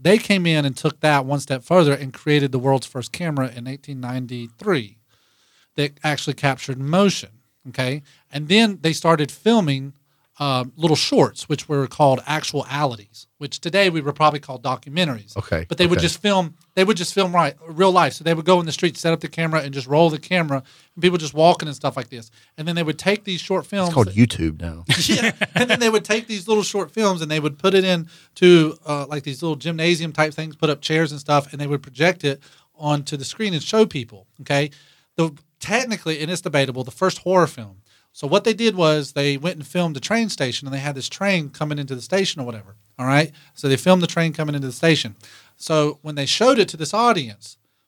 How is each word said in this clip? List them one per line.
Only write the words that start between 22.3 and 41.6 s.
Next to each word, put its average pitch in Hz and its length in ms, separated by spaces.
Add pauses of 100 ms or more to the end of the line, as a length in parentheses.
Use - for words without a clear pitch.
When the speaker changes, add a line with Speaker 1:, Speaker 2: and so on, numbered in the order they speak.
Speaker 1:
And 156 100
then 170 100
they 170 80
would 151 140
take 208 260
these 180 160
short 185 260
films. 196 220
Speaker 2:
It's 165 60
called 117 160
YouTube 90 500
now. 82 300
Speaker 1:
<laughs> - 40 (140)
Yeah. 247 240 (220)
And 247 140
then 220 120
they 233 100
would 214 140
take 233 240
these 196 200
little 214 140
short 180 300
films 202 280
and 156 100
they 156 100
would 147 180
put 190 160
it 190 100
into, 170 1000
uh, 143 200
like, 143 180
these 139 180
little 160 140
gymnasium 165 560
type 156 220
things, 160 220
put 156 140
up 143 100
chairs 160 320
and 143 80
stuff, 147 320
and 143 80
they 147 60
would 143 160
project 151 420
it 139 160 (360)
onto 147 400
the 135 80
screen 208 300
and 147 80
show 220 240
people. 113 400 (160)
Okay, 143 280 (460)
the, 160 200 (220)
technically, 202 600
and 156 100
it's 180 120
debatable, 135 420
the 123 80
first - 260
horror 180 300
film 101 300 (420)
so 147 60
what 185 160
they 226 100
did 220 220
was 156 380
they 143 240
went 160 220
and 147 60
filmed 175 300
the 135 60
train 226 280
station, 135 380
and 135 80
they 139 60
had 143 160
this 127 120
train 180 420
coming 147 280